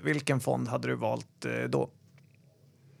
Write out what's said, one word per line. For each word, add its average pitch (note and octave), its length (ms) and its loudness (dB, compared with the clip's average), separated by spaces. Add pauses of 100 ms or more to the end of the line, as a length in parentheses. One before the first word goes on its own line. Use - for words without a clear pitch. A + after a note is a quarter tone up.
vilken C#3+ 380 2
fond B2+ 280 0
hade B2 200 -2
du B2+ 60 0
valt, A#2 500 -4
eh, A#2+ 240 -2
då? C3 220 0 (1080)